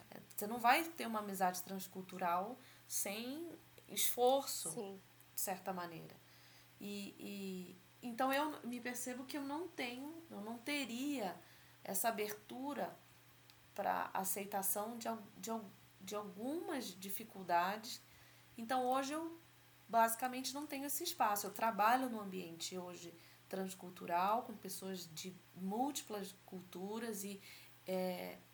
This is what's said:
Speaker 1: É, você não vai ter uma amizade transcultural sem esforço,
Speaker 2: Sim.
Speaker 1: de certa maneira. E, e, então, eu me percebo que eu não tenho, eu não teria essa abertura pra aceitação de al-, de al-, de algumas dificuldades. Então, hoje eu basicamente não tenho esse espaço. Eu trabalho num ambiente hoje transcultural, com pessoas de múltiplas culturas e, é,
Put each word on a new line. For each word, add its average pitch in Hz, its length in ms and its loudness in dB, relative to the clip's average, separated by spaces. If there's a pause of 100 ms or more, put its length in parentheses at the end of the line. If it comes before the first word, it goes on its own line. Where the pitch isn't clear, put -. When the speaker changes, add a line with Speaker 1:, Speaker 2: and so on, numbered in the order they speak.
(120)
Speaker 1:
É, - 80 -14 (160)
você 208 120 0
não 233 120 -2
vai 262 240 8
ter 320 240 -6
uma 220 120 0
amizade 190 440 2
transcultural 185 920 -2 (300)
sem 254 640 -4 (360)
esforço, 247 840 4
Speaker 2:
Sim. 196 280 -6 (360)
Speaker 1:
de - 60 2
certa 190 320 0
maneira. 165 420 -6 (680)
E, 202 380 -6
e, 190 880 -8
então, 262 260 2
eu 294 300 2
me 240 160 -4
percebo 247 460 -4
que 302 120 -4
eu 277 60 -2
não 302 240 -4
tenho, 277 600 -6
eu 202 120 -8
não 226 160 -6
teria 262 800 0 (480)
essa 214 260 2
abertura 214 840 -2 (800)
pra - 400 2
aceitação 202 840 0
de 226 100 -6
al-, 220 160 -2 (140)
de 190 120 -6
al-, 226 160 -2 (360)
de 190 140 -6
algumas 240 680 -2 (140)
dificuldades. 190 1040 0 (560)
Então, 254 280 2
hoje 262 280 4
eu 330 260 -2 (480)
basicamente 240 640 4
não 294 140 -4
tenho 277 180 -4
esse 294 180 -2
espaço. 208 440 4
Eu 196 40 -6
trabalho 226 580 6
num 220 100 -4
ambiente 185 580 -6
hoje 175 360 -8 (340)
transcultural, 185 960 2
com 226 120 -8
pessoas 185 580 -6
de 180 220 -8 (200)
múltiplas 208 800 -2 (100)
culturas 196 800 -6
e, 196 180 -8 (460)
é, 185 500 0 (160)